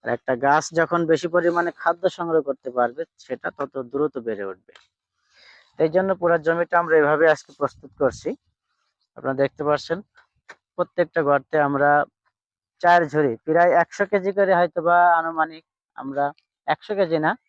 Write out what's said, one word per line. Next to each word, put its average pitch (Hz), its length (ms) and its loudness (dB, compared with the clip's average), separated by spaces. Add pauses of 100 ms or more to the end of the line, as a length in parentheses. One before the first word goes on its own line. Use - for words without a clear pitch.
আর 120 40 -6
একটা 120 280 -4
গাছ 139 360 0
যখন 165 340 -2
বেশি 160 220 0
পরিমাণে 175 480 0
খাদ্য 170 320 -4
সংগ্রহ 165 340 -2
করতে 135 280 -8
পারবে, 123 320 -2 (160)
সেটা 131 320 -12
তত 139 240 -10 (120)
দ্রুত 139 320 -4
বেড়ে 110 260 -8
উঠবে। 92 280 -14 (1040)
এই 160 140 2
জন্য 185 220 0
পুরো 170 240 0
জমিটা 165 400 -2
আমরা 165 180 0
এভাবে 151 340 4
আজকে - 260 -2
প্রস্তুত - 420 -8
করছি। 143 320 -2 (880)
আপনারা 131 200 -6
দেখতে 139 280 -2
পাচ্ছেন 151 340 -4 (760)
প্রত্যেকটা 170 500 -4
গর্তে 143 360 0
আমরা 143 320 2 (920)
চার 175 260 6
ঝুড়ি 143 280 0
প্রায় 170 380 2
একশো 170 320 0
কেজি 196 260 -2
করে, 190 220 2
হয়তো 175 280 0
বা 175 160 4 (160)
আনুমানিক 165 500 -4 (340)
আমরা 139 260 -4 (440)
একশো 151 260 -6
কেজি 165 240 0
না 160 120 0 (180)